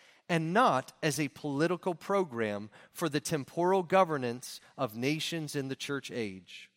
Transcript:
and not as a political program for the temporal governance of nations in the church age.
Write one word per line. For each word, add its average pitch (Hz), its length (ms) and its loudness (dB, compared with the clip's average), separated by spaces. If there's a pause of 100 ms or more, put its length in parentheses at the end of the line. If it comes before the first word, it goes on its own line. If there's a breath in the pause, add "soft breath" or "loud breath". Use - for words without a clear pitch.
(260 soft breath)
and 165 280 2
not 190 380 4 (100)
as 156 180 0
a 143 80 0
political 165 680 -2
program 117 760 -2 (220 loud breath)
for 165 180 -2
the 143 100 0
temporal 175 600 0
governance 147 760 2 (200 soft breath)
of 113 180 -2
nations 151 580 -2
in 135 140 -4
the 135 80 -6
church 139 340 -6
age. 101 680 -8